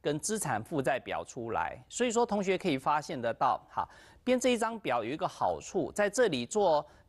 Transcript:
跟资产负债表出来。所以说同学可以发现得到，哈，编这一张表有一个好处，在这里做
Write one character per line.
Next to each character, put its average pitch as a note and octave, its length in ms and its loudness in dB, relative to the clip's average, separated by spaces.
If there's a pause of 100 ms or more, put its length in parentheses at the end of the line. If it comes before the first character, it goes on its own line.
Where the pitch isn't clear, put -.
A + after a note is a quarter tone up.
跟 D3+ 180 0
资 G#3 180 -2
产 A#2+ 260 -2
负 D3 180 -2
债 C3+ 180 0
表 F2 240 -4
出 A#2 280 -8
来。 E2+ 360 -2
所 - 180 -2
以 B3 60 2
说 A#3+ 140 2
同 G#3+ 180 0
学 F#3 140 2
可 G3 100 -4
以 C#3+ 100 2
发 D3+ 220 0
现 D3 200 -6
得 A#2 140 0
到， B2 360 2
哈， - 180 -4 (360)
编 B3 160 2
这 C4 100 2
一 B3 80 4
张 A3+ 220 -2
表 B2 240 0
有 A2 60 -4
一 C#3 60 -4
个 E3+ 120 -2
好 F2 340 -2
处， D#3 300 -4
在 G#3 180 0
这 A#3+ 180 4
里 B2+ 180 -2
做 D#3+ 400 2 (240)